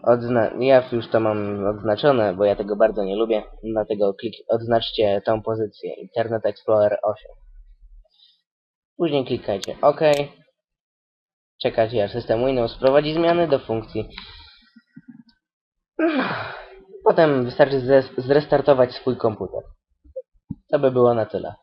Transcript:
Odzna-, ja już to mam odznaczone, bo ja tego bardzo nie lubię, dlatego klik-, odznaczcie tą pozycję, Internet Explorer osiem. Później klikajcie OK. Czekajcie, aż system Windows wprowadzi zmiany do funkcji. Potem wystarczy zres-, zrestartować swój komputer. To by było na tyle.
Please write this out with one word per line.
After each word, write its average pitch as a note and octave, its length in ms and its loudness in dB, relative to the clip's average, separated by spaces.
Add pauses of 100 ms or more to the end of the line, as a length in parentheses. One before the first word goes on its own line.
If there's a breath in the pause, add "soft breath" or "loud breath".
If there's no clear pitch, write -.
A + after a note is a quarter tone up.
Odzna-, A#2+ 560 0
ja B2+ 240 4 (100)
już A2+ 160 -4
to A2+ 120 0
mam G#2 460 -2
odznaczone, G#2 680 0
bo G2+ 100 0
ja G2+ 120 4
tego G#2 200 -4
bardzo G#2+ 280 2
nie G2 120 -4
lubię, A2 260 0 (220)
dlatego G#2 500 -2
klik-, - 340 -12
odznaczcie A2+ 760 0
tą A2 180 -2
pozycję, A2 520 -6
Internet A2+ 520 -6
Explorer G#2 560 0
osiem. - 300 -6 (1600 soft breath)
Później D3 280 -2
klikajcie A2 580 -6
OK. D3 180 2 (1600)
Czekajcie, A2+ 420 0
aż G2 80 -6
system A#2 340 -2
Windows B2 300 -2
wprowadzi D3 380 2
zmiany E3+ 340 0
do C#3 100 2
funkcji. A2 500 -6 (3000 loud breath)
Potem D3+ 400 4
wystarczy C3+ 360 2
zres-, C3 400 2
zrestartować C#3 720 2
swój B2 220 -4
komputer. G2+ 460 -4 (1080)
To D3+ 80 0
by C3+ 120 4
było B2 240 4
na A2 120 0
tyle. F2 360 -8